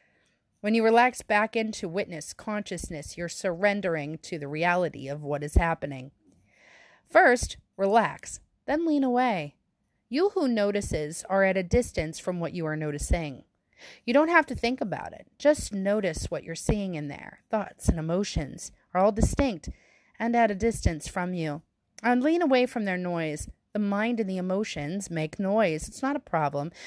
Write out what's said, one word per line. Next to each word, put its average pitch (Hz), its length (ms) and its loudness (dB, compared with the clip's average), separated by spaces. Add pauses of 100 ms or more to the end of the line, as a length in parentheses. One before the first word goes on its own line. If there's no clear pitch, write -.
(600)
When 208 120 0
you 226 100 4
relax 233 380 4
back 214 340 0
into 220 320 -4
witness 170 460 -6
consciousness, 185 840 -8
you're 170 120 -6
surrendering 175 960 -2
to - 140 -8
the 147 100 -8
reality 160 600 0
of 147 160 -8
what 143 200 -2
is 147 120 0
happening. 151 560 0 (1000)
First, 285 480 6 (200)
relax, 196 640 2 (240)
then 311 200 0
lean 294 180 4
away. 240 520 2 (540)
You 349 260 2
who 349 120 2
notices 202 840 0
are 196 140 4
at 190 140 4
a 190 60 0
distance 170 560 0
from 180 200 -4
what 165 140 -4
you 170 120 -4
are 156 100 -2
noticing. 151 680 -2 (600)
You 240 80 0
don't 294 140 6
have 330 200 6
to 254 80 -8
think 247 260 -2
about 165 320 -6
it. - 140 -20 (120)
Just 196 340 2
notice 196 520 0
what - 180 -6
you're 165 120 -10
seeing 196 400 -6
in 151 120 -6
there. - 320 -14 (100)
Thoughts - 380 -6
and 175 100 2
emotions 165 720 -4 (220)
are 180 80 2
all 208 120 4
distinct 220 560 0 (500)
and 233 160 0
at 226 160 6
a 202 40 -2
distance 190 520 -2
from 180 260 -4
you. 160 280 -4 (420)
And 247 180 4
lean 320 200 2
away 262 240 4
from 247 180 -4
their 190 140 0
noise. 170 520 -4 (220)
The 214 80 -4
mind 214 400 0
and 202 100 0
the 190 80 -2
emotions 185 720 -4
make 156 300 -4
noise. 190 480 0
It's - 140 -10
not 277 160 -2
a - 20 -2
problem. 147 520 -2 (160)